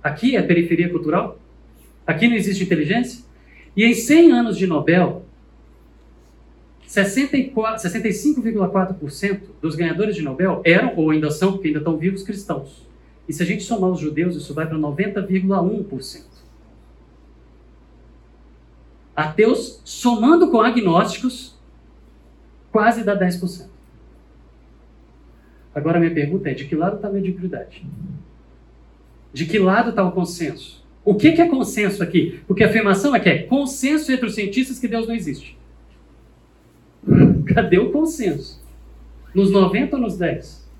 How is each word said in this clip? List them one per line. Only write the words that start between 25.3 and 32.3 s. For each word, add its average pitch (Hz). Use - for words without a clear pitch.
Agora, 160
minha 165
pergunta 151
é: -
de -
que 160
lado 196
tá 208
a -
mediocridade? 180
De 160
que 208
lado 208
tá 196
o 175
consenso? -
O 208
que 320
que 330
é 349
consenso 214
aqui? 170